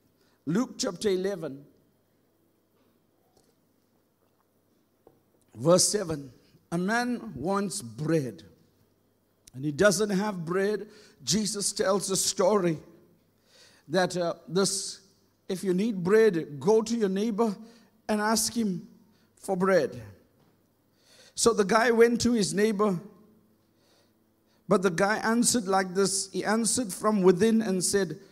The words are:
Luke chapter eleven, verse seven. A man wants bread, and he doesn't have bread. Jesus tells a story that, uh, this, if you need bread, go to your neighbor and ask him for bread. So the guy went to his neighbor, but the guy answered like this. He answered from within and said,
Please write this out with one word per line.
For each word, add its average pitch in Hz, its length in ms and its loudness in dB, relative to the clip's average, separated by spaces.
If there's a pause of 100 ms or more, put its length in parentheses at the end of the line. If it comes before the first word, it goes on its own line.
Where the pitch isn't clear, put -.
(460)
Luke 220 320 -2
chapter 202 320 -2
eleven, 170 560 -4 (4000)
verse 160 320 4
seven. 160 460 -6 (400)
A 170 60 -2
man 226 580 -4
wants 196 460 -4
bread, 135 600 -4 (1080)
and 127 100 -14
he 151 80 -4
doesn't 196 380 2
have 190 380 -4
bread. 196 400 -2 (380)
Jesus 202 500 -2
tells 196 360 0
a 185 60 0
story 180 640 2 (1080)
that, 175 280 0
uh, 170 160 -2 (160)
this, - 540 -2 (440)
if 185 160 -6
you 190 120 0
need 196 280 -2
bread, 175 560 2
go 214 220 4
to 226 160 -2
your 202 140 0
neighbor 208 440 -2 (540)
and 214 100 0
ask 220 360 0
him 208 340 -4 (480)
for 190 220 -6
bread. 180 420 2 (1300)
So 233 180 2
the 208 100 0
guy 220 300 4
went 233 300 6
to 240 100 2
his 190 200 0
neighbor, 202 460 2 (1700)
but 190 160 2
the 190 80 2
guy 196 280 0
answered 233 500 0
like 190 260 0
this. 196 380 0
He 180 120 -6
answered 214 480 -2
from 208 300 0
within 202 400 4
and 185 220 -2
said, 185 340 -2 (140)